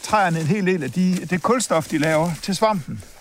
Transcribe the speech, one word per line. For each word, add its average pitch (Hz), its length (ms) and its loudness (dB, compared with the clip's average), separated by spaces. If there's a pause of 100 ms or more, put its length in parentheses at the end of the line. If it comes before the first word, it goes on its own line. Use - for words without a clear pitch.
træerne 185 360 2
en 160 60 -2
hel 190 200 0
del 180 180 0
af 127 80 -4
de, 185 240 2 (140)
det 180 120 -2
kulstof, 202 460 0
de 165 100 -2
laver, 160 340 2 (100)
til 196 140 -4
svampen. 160 480 0 (180)